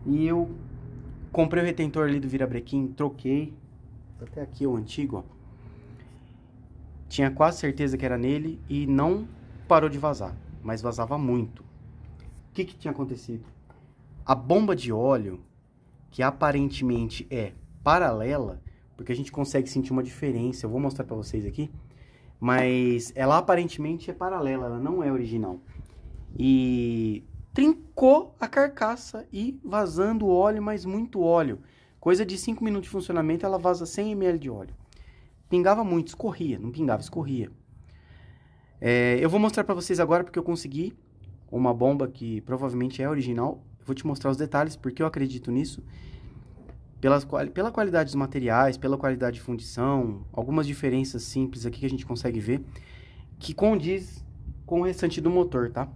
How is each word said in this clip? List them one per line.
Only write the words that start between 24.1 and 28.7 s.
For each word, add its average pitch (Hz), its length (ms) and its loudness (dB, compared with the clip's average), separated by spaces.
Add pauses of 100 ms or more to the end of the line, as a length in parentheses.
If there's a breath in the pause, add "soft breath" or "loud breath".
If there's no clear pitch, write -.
é - 40 -10
paralela, 147 500 -2
ela 120 140 -4
não 165 240 -2
é 139 100 2
original. 113 480 -2 (800 loud breath)
E 120 840 4 (300)
trincou 294 880 6
a 226 80 -2
carcaça 240 800 0